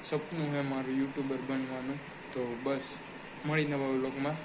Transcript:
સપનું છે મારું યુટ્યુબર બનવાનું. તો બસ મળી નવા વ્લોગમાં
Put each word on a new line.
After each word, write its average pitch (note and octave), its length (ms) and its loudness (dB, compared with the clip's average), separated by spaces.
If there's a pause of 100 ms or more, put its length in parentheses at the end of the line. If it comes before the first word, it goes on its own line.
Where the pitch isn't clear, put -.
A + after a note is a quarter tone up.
સપનું D3+ 500 0
છે C#3+ 60 4
મારું C3 380 2
યુટ્યુબર C3+ 380 2
બનવાનું. C3 600 -2 (360)
તો A#2+ 280 0
બસ C3+ 180 2 (680)
મળી D3+ 180 4
નવા C#3+ 220 2
વ્લોગમાં C3+ 480 2 (100)